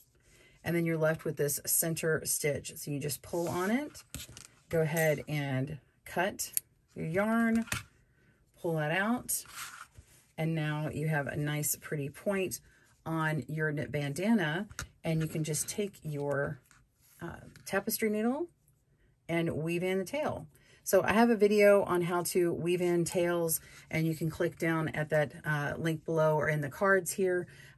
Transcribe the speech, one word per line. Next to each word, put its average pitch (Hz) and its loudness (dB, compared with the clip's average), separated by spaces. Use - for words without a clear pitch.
And 170 -2
then 170 2
you're 165 0
left 160 0
with 156 -6
this 147 -2
center 160 0
stitch. - -4
So - -10
you 143 -4
just 131 -6
pull 170 -4
on 180 -2
it, 285 -2
go 165 2
ahead 156 2
and 143 -2
cut - -4
your 160 -4
yarn, 226 2
pull 165 -2
that 151 0
out. 220 -2
And 160 -2
now 151 -2
you 151 -2
have 143 2
a - -6
nice 147 -2
pretty 143 -6
point 190 -4
on 156 -2
your 156 -2
knit 147 -6
bandana, 165 0
and 160 0
you 160 0
can 160 -4
just 151 -4
take 208 -4
your, 143 -2
uh, - -10
tapestry 214 -2
needle 240 0
and 165 0
weave 170 -2
in 190 0
the 185 -2
tail. 277 -4
So 190 6
I - 2
have 233 8
a 233 4
video 202 8
on 175 2
how 170 0
to 170 2
weave 175 0
in 175 2
tails, 175 0
and 160 0
you 160 0
can 160 -2
click 165 -2
down 160 0
at 151 -4
that, 151 2
uh, 147 -2
link 160 -2
below 156 4
or - 0
in 151 0
the 135 -4
cards 190 2
here, 180 0